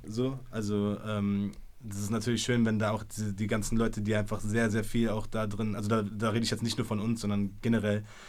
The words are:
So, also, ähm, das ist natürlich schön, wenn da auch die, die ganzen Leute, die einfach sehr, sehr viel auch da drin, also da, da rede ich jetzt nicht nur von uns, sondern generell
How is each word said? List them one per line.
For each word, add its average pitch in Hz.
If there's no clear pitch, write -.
So, 127
also, 104
ähm, 101
das 101
ist 101
natürlich 113
schön, 120
wenn 110
da 107
auch 107
die, 107
die 107
ganzen 110
Leute, 110
die 104
einfach 104
sehr, 107
sehr 107
viel 117
auch 104
da 110
drin, 104
also 104
da, 113
da 104
rede 113
ich 110
jetzt 113
nicht 113
nur 113
von 110
uns, 113
sondern 101
generell 107